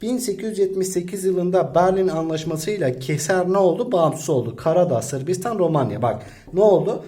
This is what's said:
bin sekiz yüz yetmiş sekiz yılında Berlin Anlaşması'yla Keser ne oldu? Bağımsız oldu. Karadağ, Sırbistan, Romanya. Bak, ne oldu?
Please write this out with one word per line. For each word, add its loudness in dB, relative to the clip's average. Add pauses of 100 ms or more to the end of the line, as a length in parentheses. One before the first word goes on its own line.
bin -2
sekiz -4
yüz -8
yetmiş 0
sekiz -4
yılında 0
Berlin 4
Anlaşması'yla -2
Keser 0
ne 2
oldu? 2
Bağımsız 2
oldu. 0
Karadağ, 2
Sırbistan, -4
Romanya. 0
Bak, -2 (300)
ne 0
oldu? 4